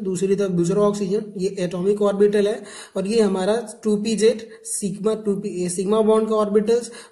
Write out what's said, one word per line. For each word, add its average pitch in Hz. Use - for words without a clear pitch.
दूसरी 190
तरफ 196
दूसरा 175
oxygen, 208
ये 196
atomic 185
orbital 202
है 233
और 190
ये 226
हमारा 208
two 214
P 214
Z 220
sigma, 202
टू 208
पी, 208
ये 180
sigma 196
बॉन्ड 220
का 220
ऑर्बिटल्स 214